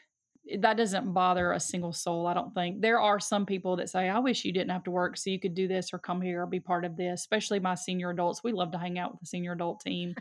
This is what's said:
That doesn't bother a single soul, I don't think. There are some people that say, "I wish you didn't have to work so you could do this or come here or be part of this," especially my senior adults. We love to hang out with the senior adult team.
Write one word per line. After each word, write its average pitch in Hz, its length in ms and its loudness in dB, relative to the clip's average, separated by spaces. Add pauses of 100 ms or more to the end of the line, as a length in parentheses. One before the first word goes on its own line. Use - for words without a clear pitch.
(600)
That 220 180 4
doesn't 196 340 2
bother 180 400 4
a - 80 2
single 175 320 -4
soul, 170 360 -2
I 180 80 2
don't - 180 -2
think. 180 260 -2
There 226 220 4
are 208 180 4
some 202 260 0
people 185 320 0
that - 120 -2
say, 185 180 2
"I 202 120 2
wish 254 260 2
you 185 80 0
didn't 180 160 0
have 180 160 -2
to 180 60 -4
work 180 260 0
so - 140 -2
you 185 80 0
could 180 160 -2
do 190 120 0
this 180 240 -2
or 180 80 -8
come 180 220 -4
here 180 220 -2
or - 20 -2
be 175 160 -4
part 175 240 0
of 170 100 -6
this," 180 240 -2
especially 208 400 0
my 185 160 0
senior 180 360 -2
adults. 175 320 0
We 233 100 0
love 180 180 0
to 180 60 -6
hang 180 200 -4
out 180 140 -4
with - 80 -18
the 170 60 -16
senior 175 260 -4
adult 170 300 -4
team. 175 400 -4